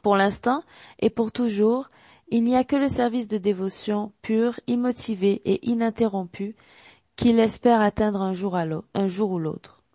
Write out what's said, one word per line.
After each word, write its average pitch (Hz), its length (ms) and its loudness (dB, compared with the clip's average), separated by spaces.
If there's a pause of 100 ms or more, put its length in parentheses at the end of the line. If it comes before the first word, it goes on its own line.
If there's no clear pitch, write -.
Pour 202 140 4
l'instant 220 460 0 (360)
et 220 120 2
pour 226 220 -2
toujours, 233 580 0 (380)
il 233 160 0
n'y 247 120 2
a 254 80 2
que 285 120 0
le 277 120 2
service 240 400 -2
de 208 100 -2
dévotion 202 720 -4 (100)
pure, 233 440 0
immotivée 233 800 -2
et - 240 -2
ininterrompue 220 880 -4 (600)
qu'il 233 220 4
espère 226 420 4
atteindre 208 420 0
un 190 100 -2
jour 185 240 -4
à 170 100 0
l'au-, 160 180 -6 (100)
un 196 120 0
jour 190 240 -2
ou 180 80 -2
l'autre. - 440 -8 (120)